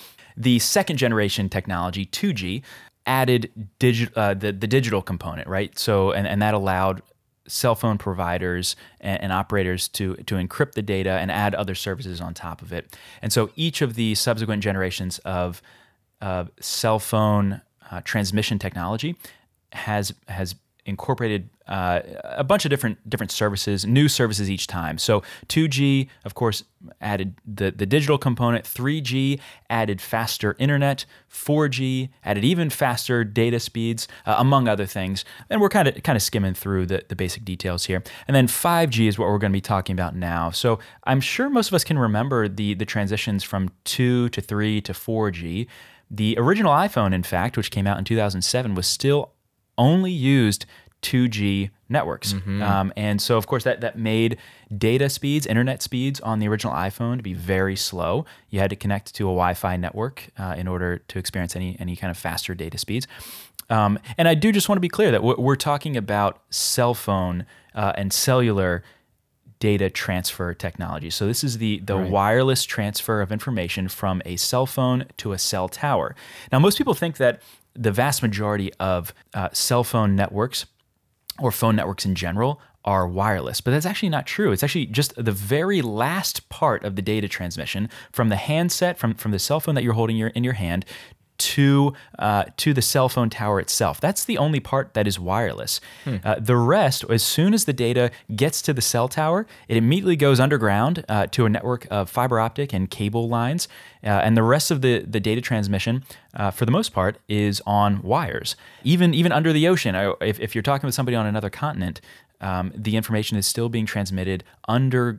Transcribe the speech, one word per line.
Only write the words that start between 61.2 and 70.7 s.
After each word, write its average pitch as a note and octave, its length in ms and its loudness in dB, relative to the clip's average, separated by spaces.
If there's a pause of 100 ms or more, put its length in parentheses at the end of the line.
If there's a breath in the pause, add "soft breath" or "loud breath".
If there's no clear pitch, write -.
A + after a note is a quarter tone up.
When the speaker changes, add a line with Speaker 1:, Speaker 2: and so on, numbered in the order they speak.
Speaker 1:
any, F2+ 240 -6
any F2 160 -6
kind F#2 160 -6
of E2+ 60 -10
faster F2 380 -6
data E2 220 -10
speeds. A#2+ 300 -6 (640 loud breath)
Um, G#2 280 4 (200 loud breath)
and E3 120 4
I D#3+ 60 6
do F3+ 180 4
just G3+ 160 2
wanna G3+ 100 2
be F3 100 2
clear G#3 220 2
that A2 60 4
w-, A2+ 240 2
we're C3+ 160 2
talking C#3+ 400 -2
about G#2 420 0 (120)
cell - 420 0
phone, F2+ 540 -2 (280 soft breath)
uh, G#2 220 0
and G2 160 -2
cellular G2+ 680 2 (760 soft breath)
data G2+ 300 2
transfer F2+ 640 -4
technology. E2+ 560 -8